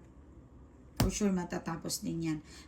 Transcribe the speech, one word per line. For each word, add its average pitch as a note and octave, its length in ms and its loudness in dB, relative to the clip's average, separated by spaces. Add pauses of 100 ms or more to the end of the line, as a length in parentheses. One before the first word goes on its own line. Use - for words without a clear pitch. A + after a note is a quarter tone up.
(1000)
for G3 80 8
sure, G3 240 2
matatapos F3 720 -2
din E3 240 0
yan. D#3 100 2 (300)